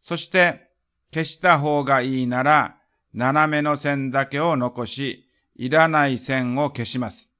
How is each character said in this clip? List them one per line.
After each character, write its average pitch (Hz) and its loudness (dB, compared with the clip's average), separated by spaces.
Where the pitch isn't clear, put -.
そ - -6
し - -8
て、 175 2
消 160 -2
し - -8
た 175 4
方 147 0
が 131 2
い 131 -2
い - -2
な 123 -2
ら、 143 2
斜 151 2
め 147 0
の 147 0
線 139 -4
だ 135 0
け 143 -6
を 165 0
残 123 -4
し、 - -8
い 127 -6
ら 160 4
な 151 2
い 131 -2
線 127 -4
を 147 0
消 127 -6
し 127 -6
ま 117 -4
す。 - -20